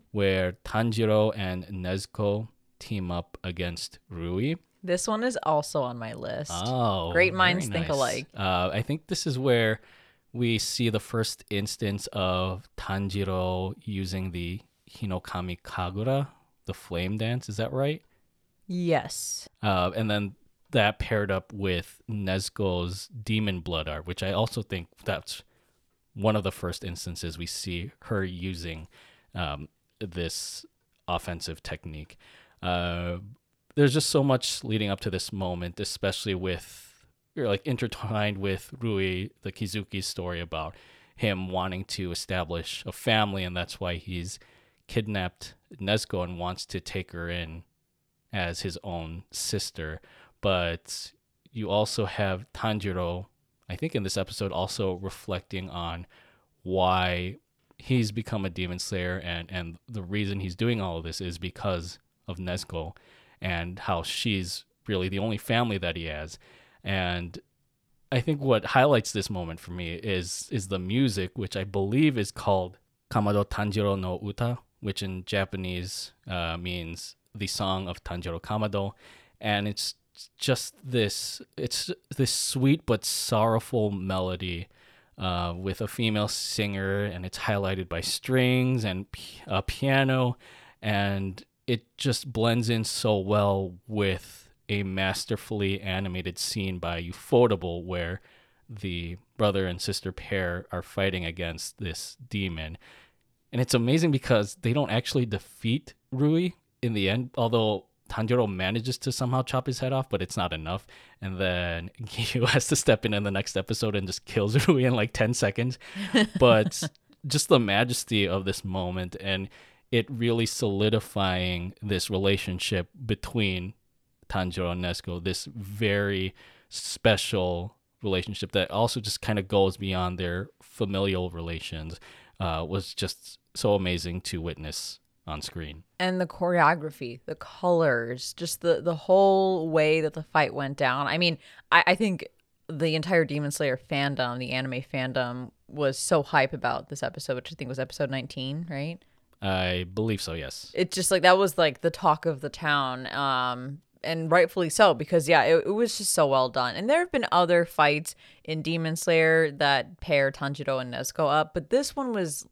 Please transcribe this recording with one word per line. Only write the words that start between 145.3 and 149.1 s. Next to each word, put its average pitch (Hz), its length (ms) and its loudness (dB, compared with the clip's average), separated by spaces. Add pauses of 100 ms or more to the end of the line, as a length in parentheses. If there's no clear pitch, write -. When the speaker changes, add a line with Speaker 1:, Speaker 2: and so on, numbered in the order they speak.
Speaker 2:
was 139 300 0
so 156 240 4
hype 135 320 4
about - 340 -2
this - 140 -10
episode, - 340 -4
which - 160 -10
I - 40 -14
think 123 120 -8
was 131 100 -6
episode 139 320 -4
nineteen, 135 600 -6
right? 151 280 -6 (440)